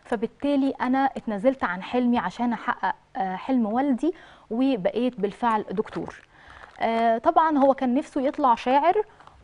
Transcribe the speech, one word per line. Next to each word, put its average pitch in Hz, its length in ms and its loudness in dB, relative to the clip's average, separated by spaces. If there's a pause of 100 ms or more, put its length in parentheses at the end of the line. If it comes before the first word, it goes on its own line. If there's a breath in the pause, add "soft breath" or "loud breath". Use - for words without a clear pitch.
فبالتالي 269 680 -2
انا 254 280 -2
اتنازلت 254 680 -2
عن 185 180 -4
حلمي 247 360 0
عشان 226 340 -2
احقق، - 420 -4 (220)
آه، 190 200 -4
حلم 247 300 0
والدي، 269 480 0 (360 loud breath)
وبقيت 240 680 -2
بالفعل 214 500 -2
دكتور." - 500 -6 (600 loud breath)
آه، 226 380 2
طبعا 320 400 4
هو 269 160 6
كان 254 200 0
نفسه 294 260 -2
يطلع 262 340 2
شاعر، 294 480 2 (420 loud breath)